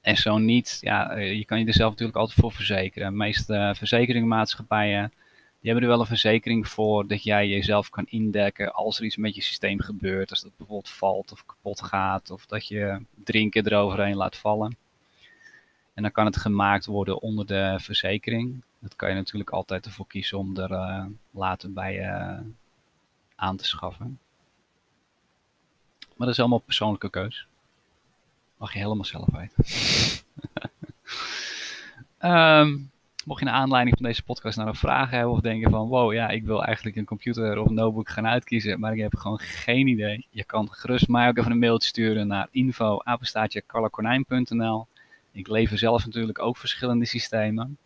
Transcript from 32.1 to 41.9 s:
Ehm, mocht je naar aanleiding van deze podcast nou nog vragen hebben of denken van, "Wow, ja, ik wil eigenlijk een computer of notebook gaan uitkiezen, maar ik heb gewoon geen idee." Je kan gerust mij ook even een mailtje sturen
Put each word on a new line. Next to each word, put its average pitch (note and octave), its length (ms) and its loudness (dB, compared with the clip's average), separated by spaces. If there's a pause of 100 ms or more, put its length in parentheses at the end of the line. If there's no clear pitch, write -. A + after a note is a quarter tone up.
Ehm, D#3 600 8 (460)
mocht D3 140 -8
je C3+ 60 -2
naar B2 100 0
aanleiding B2+ 420 4
van B2 100 -2
deze A#2 160 -2
podcast A2 340 -6
nou A2 120 -2
nog G#2+ 100 -6
vragen C3+ 380 2
hebben A#2+ 180 2
of A2 60 2
denken A2+ 300 4
van, A2 180 2
"Wow, B2 240 4
ja, A2+ 160 0
ik A2 160 -2
wil G#2+ 200 0
eigenlijk G#2+ 320 -4
een G#2+ 80 -4
computer A2 540 -2
of G#2+ 120 6
notebook A2 380 2
gaan A2 180 -4
uitkiezen, A#2 540 0
maar A2 120 -2
ik A2 80 -2
heb G#2 160 -2
gewoon G#2 220 -4
geen - 480 0
idee." G#2+ 440 0
Je G#2 140 -10
kan G#2+ 260 -2
gerust - 380 2
mij A#2+ 200 6
ook A#2 100 2
even A#2 120 2
een A#2 80 2
mailtje A#2 300 4
sturen G#2+ 380 0